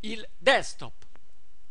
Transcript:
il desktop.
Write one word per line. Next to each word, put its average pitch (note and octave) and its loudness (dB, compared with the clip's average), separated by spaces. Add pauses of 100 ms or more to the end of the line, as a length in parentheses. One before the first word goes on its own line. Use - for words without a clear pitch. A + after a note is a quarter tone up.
il A3 -4
desktop. - 2 (640)